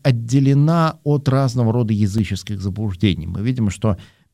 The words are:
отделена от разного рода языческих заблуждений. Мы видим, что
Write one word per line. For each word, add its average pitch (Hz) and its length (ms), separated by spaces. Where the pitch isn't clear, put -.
отделена 139 1000
от 147 240
разного 127 460
рода 117 180
языческих 101 680
заблуждений. 95 680
Мы 90 140
видим, 120 280
что 101 280